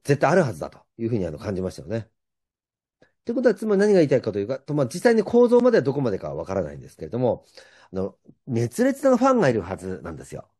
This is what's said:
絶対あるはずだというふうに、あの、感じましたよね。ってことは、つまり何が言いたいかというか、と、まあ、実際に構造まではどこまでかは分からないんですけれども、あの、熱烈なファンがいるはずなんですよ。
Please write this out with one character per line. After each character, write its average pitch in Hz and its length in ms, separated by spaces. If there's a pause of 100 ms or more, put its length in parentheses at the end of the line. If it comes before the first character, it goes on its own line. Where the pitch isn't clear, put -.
絶 143 160
対 139 100
あ 170 40
る 190 80
は 113 100
ず 76 80
だ 76 80
と - 100 (200)
い 113 80
う - 20
ふ 120 60
う 110 40
に、 90 80
あ 80 40
の、 76 80
感 104 160
じ 92 80
ま 92 80
し - 60
た 76 60
よ 71 60
ね。 110 220 (880)
っ - 60 (180)
て 240 80
こ 240 80
と 247 80
は、 202 60
つ 220 100
ま 208 120
り 190 40
何 208 140
が 185 60
言 156 60
い - 20
た 139 80
い 117 40
か 110 100
と 98 80
い 98 40
う 101 40
か、 131 120
と、 - 160
ま 147 100
あ、 - 20
実 175 180
際 233 100
に 220 80
構 240 260
造 240 140
ま 247 80
で 220 80
は 139 40
ど 131 120
こ 143 80
ま 120 80
で 95 80
か 80 100
は 69 60
分 80 100
か 95 100
ら 95 80
な 73 120
い - 20
ん 65 40
で - 80
す - 100
け 80 80
れ - 20
ど 110 100
も、 117 280 (460)
あ 92 40
の、 95 200 (300)
熱 120 380
烈 269 240
な 254 80
フ 254 80
ァ 269 100
ン 233 60
が 147 80
い 120 60
る 104 80
は 90 160
ず 92 240
な 82 80
ん 78 60
で - 100
す - 80
よ。 - 260